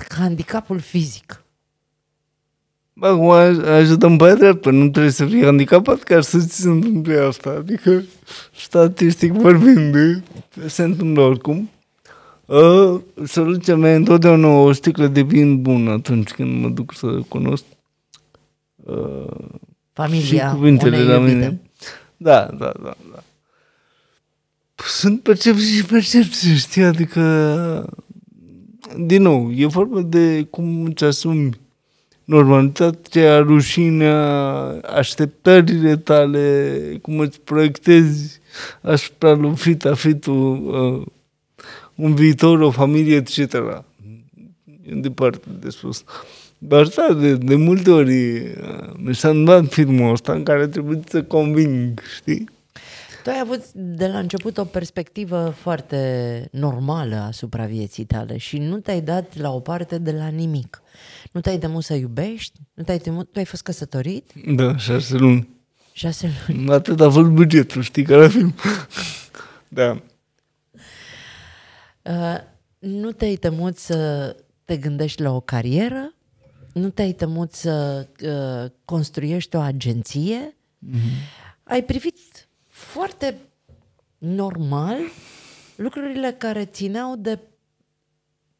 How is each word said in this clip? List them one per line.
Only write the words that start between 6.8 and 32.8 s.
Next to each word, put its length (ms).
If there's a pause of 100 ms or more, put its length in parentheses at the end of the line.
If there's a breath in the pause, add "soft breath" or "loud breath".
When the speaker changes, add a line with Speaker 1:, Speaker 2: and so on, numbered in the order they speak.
Speaker 2:
asta. 320
Adică, 520 (520 loud breath)
statistic 800
vorbind, 880 (440)
se 160
întâmplă 400
oricum. 480 (800 soft breath)
Ă, 520 (240)
soluția 520
mea 160
e 20
întotdeauna 540
o 240
sticlă 340
de 160
vin 400
bun 260
atunci 420
când 320
mă 60
duc 260
să 120 (220)
cunosc. 360 (1200)
Ă, 400 (680)
Speaker 1:
Familia 560
Speaker 2:
și 60
cuvintele 420
Speaker 1:
unei 120
Speaker 2:
la 60
Speaker 1:
iubite. 200
Speaker 2:
mine. 260 (560 loud breath)
Da, 320 (100)
da, 140 (100)
da, 140 (160)
da. 100 (1500)
Sunt 480
percepții 540
și 80
percepții, 720
știi? 260
Adică, 400 (1800)
din 160
nou, 320
e 120
vorba 340
de 500
cum 340
îți 200
asumi 460 (760)
normalitatea, 1120